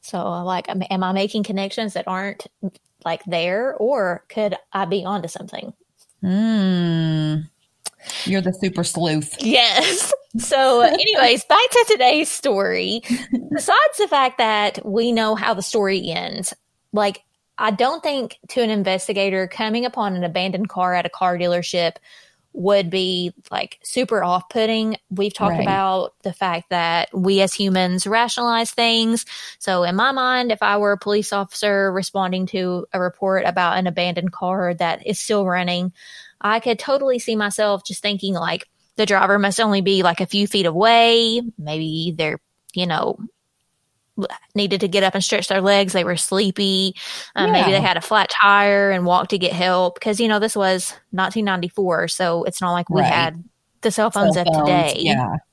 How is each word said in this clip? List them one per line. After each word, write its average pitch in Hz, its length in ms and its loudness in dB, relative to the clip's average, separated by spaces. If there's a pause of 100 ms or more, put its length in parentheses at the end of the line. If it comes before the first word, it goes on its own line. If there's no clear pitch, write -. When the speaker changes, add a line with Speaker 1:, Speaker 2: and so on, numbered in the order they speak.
Speaker 1:
So, - 180 -8 (240)
like, 180 260 -4
am, 185 200 -4
am 190 140 -2
I 185 100 -2
making 202 300 -2
connections 196 500 -6
that - 140 -6
aren't, 190 400 -8 (580)
like, 165 200 -6
there, 180 500 -2
or 208 540 -2
could 208 280 -2 (160)
I 196 120 0
be 180 200 -2
onto 180 240 -4
something? - 440 -14 (480)
Speaker 2:
Hmm. 175 1120 0 (880)
You're 190 160 0
the 180 100 -2 (100)
super 180 220 -2
sleuth. 156 560 -2
Speaker 1:
Yes. 247 760 2
<laughs> - 60 -14 (160)
So, 262 420 4
anyways, 262 640 4
back 427 240 4
to 480 200 6
today's 302 380 4
story. 196 760 -2 (240)
Speaker 2:
<laughs> - 260 -4
Speaker 1:
Besides 494 460 2
the 415 80 2
fact 262 320 2
that 214 440 0
we 233 280 0
know 220 240 2
how 220 180 0
the 190 80 -4
story 196 480 -2
ends, 180 460 -6 (360)
like, 202 300 0 (380)
I 214 100 0
don't 254 320 0
think 277 380 -6 (100)
to 254 140 -2
an 220 80 0
investigator 190 760 0
coming 220 380 -4
upon 214 300 -4
an 180 80 -2
abandoned 185 460 -4
car 180 260 -2
at 175 100 0
a 175 40 -4
car 180 280 0
dealership 175 600 -2 (560)
would 196 360 2
be, 180 420 -2 (200)
like, - 320 -6
super 233 400 -2
off-putting. 220 760 -2 (140)
We've 196 240 -2
talked 185 220 0
Speaker 2:
Right. - 40 -2
Speaker 1:
about 190 600 0
the 180 100 -6
fact 175 380 -4
that 170 420 0
we 190 280 2
as 190 120 2
humans 185 540 0
rationalize 233 640 0
things. 226 560 0 (320)
So 180 240 0
in 175 120 0
my 240 160 2
mind, 254 400 0
if 208 120 -2
I 208 140 2
were 208 160 2
a 196 40 -2
police 208 340 -2
officer 196 600 0
responding 185 560 -2
to 180 440 -4
a 190 80 -4
report 185 460 0
about 180 320 0
an 185 80 0
abandoned 175 460 -2
car 180 420 -2
that 170 320 -2
is 208 140 -4
still 208 260 0
running, 180 480 -2 (480)
I 214 180 0
could 226 200 -2
totally 269 400 0
see 226 160 -4
myself 208 500 0
just - 160 -10
thinking, 196 320 -2
like, 170 340 -4 (280)
the 214 120 2
driver 196 320 4
must 196 200 0
only 202 220 2
be, 190 220 2
like, 175 180 2
a 180 60 -2
few 202 180 0
feet 196 220 0
away. 233 760 4 (160)
Maybe 160 580 -4
they're, 156 240 -2 (360)
you 180 100 -2
know, 165 320 -2 (1400)
needed 196 280 0
to 202 60 -2
get 196 140 2
up 190 140 2
and 196 80 -2
stretch 208 240 -2
their 190 140 0
legs. 196 320 4
They 185 100 2
were 175 120 -2
sleepy. 190 800 0 (400)
Um, - 160 2
maybe 196 200 4
they 190 60 2
Speaker 2:
Yeah. 196 100 2
Speaker 1:
had 185 100 2
a 165 40 -6
flat 208 280 2
tire 202 640 4
and 185 120 0
walked 180 280 2
to 202 80 0
get 180 120 0
help. 180 480 0
'Cause, 208 200 -2
you 233 80 2
know, 214 100 2
this 220 180 0
was 190 380 0 (180)
nineteen 190 340 -2
ninety-four, 185 640 0
so 170 340 0
it's - 180 -4
not 180 120 0
like 175 180 -2
we 165 100 2
Speaker 2:
Right. - 100 2
Speaker 1:
had 165 320 0 (380)
the 226 80 2
cell 220 220 0
phones 180 240 2
Speaker 2:
Cell 175 120 0
Speaker 1:
of 165 80 2
Speaker 2:
phones, 156 380 2
Speaker 1:
today. - 80 -4
Speaker 2:
yeah. 135 360 0 (140)